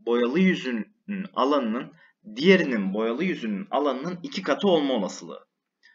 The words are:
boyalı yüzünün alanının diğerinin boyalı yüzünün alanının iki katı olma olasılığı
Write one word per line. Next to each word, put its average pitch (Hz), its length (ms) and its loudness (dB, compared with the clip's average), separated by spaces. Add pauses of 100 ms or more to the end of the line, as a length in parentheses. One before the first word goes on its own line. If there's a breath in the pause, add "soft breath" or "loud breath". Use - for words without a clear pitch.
boyalı 120 340 2
yüzünün 117 920 -2
alanının 131 580 0 (440 soft breath)
diğerinin 135 580 4
boyalı 117 300 -2
yüzünün 113 460 -4
alanının 147 520 -2
iki 185 200 -8
katı 160 260 0
olma 147 260 2
olasılığı 87 520 -6 (480 soft breath)